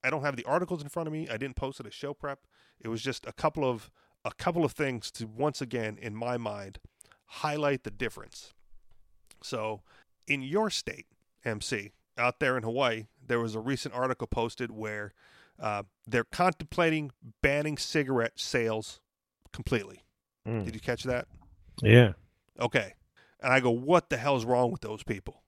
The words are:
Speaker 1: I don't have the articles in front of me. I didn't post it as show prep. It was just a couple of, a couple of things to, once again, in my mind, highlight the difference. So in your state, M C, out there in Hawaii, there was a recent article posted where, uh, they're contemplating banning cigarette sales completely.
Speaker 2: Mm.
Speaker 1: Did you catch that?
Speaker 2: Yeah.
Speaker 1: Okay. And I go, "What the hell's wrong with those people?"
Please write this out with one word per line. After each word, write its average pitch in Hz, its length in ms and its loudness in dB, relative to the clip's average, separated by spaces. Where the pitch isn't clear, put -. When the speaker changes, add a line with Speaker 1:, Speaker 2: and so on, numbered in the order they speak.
Speaker 1:
I 131 80 0
don't 143 120 -2
have 139 140 0
the 117 80 -6
articles 170 380 0
in 143 60 -10
front 165 180 -4
of 151 60 -4
me. 160 160 -4
I 113 80 -4
didn't 131 200 -4
post 135 240 -6
it 113 60 -10
as 104 80 -16
show 139 200 -6
prep. - 320 -8
It - 80 -8
was 113 140 -2
just 131 240 -4
a 113 60 -10
couple 151 360 0
of, 117 220 -4
a - 80 -4
couple 175 320 0
of - 80 2
things 131 400 -4
to, 113 140 -8
once 123 340 -2
again, 113 380 -4
in 107 160 -8
my 120 220 -4
mind, 104 440 -8
highlight 147 580 0
the - 60 -6
difference. - 640 -10
So 110 400 -6
in 139 160 -2
your 196 280 0
state, - 360 -8
M 107 160 -2
C, 101 320 -6
out 123 220 0
there 131 160 2
in 117 60 -2
Hawaii, 113 440 0
there 120 160 2
was 110 140 -2
a 110 60 -2
recent 127 340 -4
article 123 320 -2
posted 117 440 -2
where, 107 440 -8
uh, 104 260 -2
they're 117 180 2
contemplating 160 840 2
banning 147 380 2
cigarette 131 600 0
sales 110 640 -2
completely. - 520 -2
Speaker 2:
Mm. 110 180 -2
Speaker 1:
Did 110 100 -6
you 110 60 -10
catch - 240 -4
that? 123 240 -2
Speaker 2:
Yeah. 110 300 12
Speaker 1:
Okay. 117 340 0
And 127 120 2
I 131 80 8
go, 123 100 4
"What 139 400 4
the 127 80 -2
hell's 127 260 2
wrong 123 260 4
with - 120 -6
those 107 200 -8
people?" - 460 -8